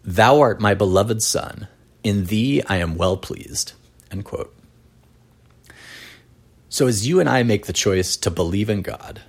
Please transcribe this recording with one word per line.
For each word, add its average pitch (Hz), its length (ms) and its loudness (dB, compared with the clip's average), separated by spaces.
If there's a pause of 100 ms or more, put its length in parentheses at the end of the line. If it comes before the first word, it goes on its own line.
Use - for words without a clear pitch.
'Thou 113 380 6
art 113 180 4
my 104 140 2
beloved 104 500 2
Son, - 440 -6 (360)
in 101 220 0
thee 117 420 0
I 98 100 -2
am 85 200 -2
well 92 180 2
pleased.'" - 560 -10 (400)
End 101 140 -10
quote. - 280 -10 (2250)
So - 200 0
as 110 200 0
you 175 120 4
and 151 100 2
I 127 140 2
make 110 240 0
the - 60 -8
choice 92 440 0
to - 120 -2
believe 92 400 -2
in 104 120 -2
God - 460 -12